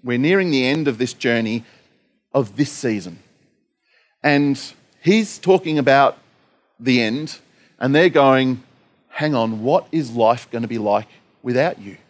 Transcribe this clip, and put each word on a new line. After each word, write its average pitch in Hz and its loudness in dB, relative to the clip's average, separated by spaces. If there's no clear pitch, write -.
We're 123 -2
nearing 180 2
the 131 0
end 147 0
of 117 -2
this 123 -4
journey, 117 -2
of 101 -2
this 143 0
season." 95 -6
And 143 0
he's 208 0
talking 165 0
about 139 4
the 123 2
end, 131 -6
and 135 0
they're 170 6
going, 131 2
"Hang 151 -4
on, 113 -2
what 147 0
is 139 -4
life 117 0
gonna 117 -6
be 113 -6
like 104 -2
without 127 -2
you? - -18